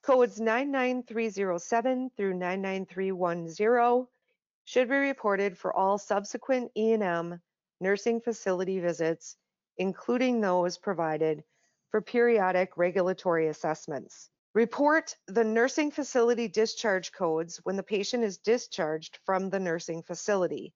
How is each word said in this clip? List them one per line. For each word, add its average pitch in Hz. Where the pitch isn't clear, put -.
Codes 247
nine 226
nine 254
three 226
zero 196
seven 254
through 196
nine 180
nine 190
three 190
one 175
zero 240
should 247
be 277
reported 202
for -
all 190
subsequent 220
E 220
and 220
M 170
nursing 208
facility 190
visits, 165
including 233
those 180
provided 156
for 214
periodic 202
regulatory 175
assessments. -
Report 294
the 220
nursing 254
facility 240
discharge 208
codes 165
when 190
the 190
patient 220
is 190
discharged 160
from 190
the 190
nursing 170
facility. 170